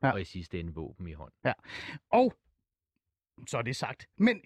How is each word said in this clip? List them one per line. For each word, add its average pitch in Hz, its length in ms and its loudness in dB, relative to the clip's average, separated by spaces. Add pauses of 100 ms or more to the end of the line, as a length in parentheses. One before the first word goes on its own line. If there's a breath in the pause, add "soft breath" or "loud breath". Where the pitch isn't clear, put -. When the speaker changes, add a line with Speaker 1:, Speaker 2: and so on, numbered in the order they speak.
Speaker 1:
Ja. 135 80 4
Speaker 2:
og 98 100 -2
i - 20 -4
sidste 87 360 -8
ende 85 140 -6
våben 82 340 -10
i 80 60 -10
hånd. 76 180 -16 (140)
Speaker 1:
Ja. 123 80 2 (580 loud breath)
Og 233 220 6 (1120)
så 127 100 -2
er 117 40 0
det 127 140 -2
sagt. - 320 -6 (100)
Men 220 280 6